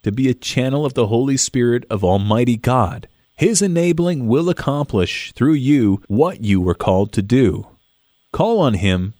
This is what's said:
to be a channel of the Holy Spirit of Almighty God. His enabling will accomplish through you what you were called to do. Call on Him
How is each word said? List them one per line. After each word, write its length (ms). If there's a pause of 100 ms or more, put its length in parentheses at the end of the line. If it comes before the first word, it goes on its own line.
to 100
be 160
a 60
channel 500
of 80
the 140
Holy 320
Spirit 500
of 160
Almighty 540
God. 500 (280)
His 240
enabling 680
will 200
accomplish 840
through 220
you 520
what 380
you 160
were 140
called 400
to 80
do. 440 (640)
Call 300
on 140
Him 460